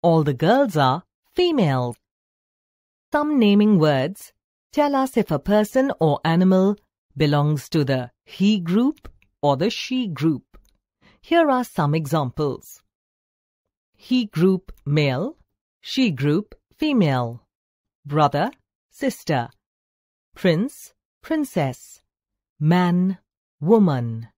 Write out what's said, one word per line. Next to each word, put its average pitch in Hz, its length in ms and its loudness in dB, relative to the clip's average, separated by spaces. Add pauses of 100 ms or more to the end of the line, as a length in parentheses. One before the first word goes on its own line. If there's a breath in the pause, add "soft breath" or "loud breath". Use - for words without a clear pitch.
All 165 200 2
the 143 120 -2
girls 202 420 0
are 139 280 0 (300)
female. 156 600 0 (1160)
Some 294 260 0
naming 208 400 4
words 151 540 0 (400)
tell 294 220 0
us 262 220 0
if 226 140 0
a 151 80 -2
person 214 640 0
or 156 240 2
animal 185 520 2 (400)
belongs 147 540 0
to 156 140 0
the 127 260 -4 (140)
he 202 340 0
group 202 500 -2 (340)
or 143 140 2
the 180 140 -2
she 254 360 -6
group. 156 520 -4 (600 soft breath)
Here 330 300 2
are 254 140 0
some 147 300 -2
examples. 147 880 -4 (1120)
He 247 320 -2
group 185 460 -2 (120)
male, 147 520 -2 (440)
she 254 300 -2
group 147 440 -4 (220)
female. 139 720 -2 (580)
Brother, 147 460 0 (400)
sister. 139 600 -4 (840)
Prince, 190 600 -4 (260)
princess. 190 840 -6 (560)
Man, 180 600 0 (420)
woman. 139 760 0